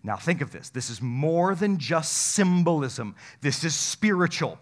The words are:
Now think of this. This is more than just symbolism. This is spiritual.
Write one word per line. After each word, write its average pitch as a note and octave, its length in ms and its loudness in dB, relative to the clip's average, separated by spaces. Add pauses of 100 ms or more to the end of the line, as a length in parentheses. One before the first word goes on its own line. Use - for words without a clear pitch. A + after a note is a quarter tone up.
Now G#2 140 -4
think E3 240 -2
of A#2 100 -6
this. - 180 -16
This B2 220 -8
is G#2 100 -10
more D#3+ 540 0
than G3 240 0
just D3+ 340 -2
symbolism. E3+ 1000 2 (260)
This C#3 220 0
is D#3+ 100 0
spiritual. F3+ 880 0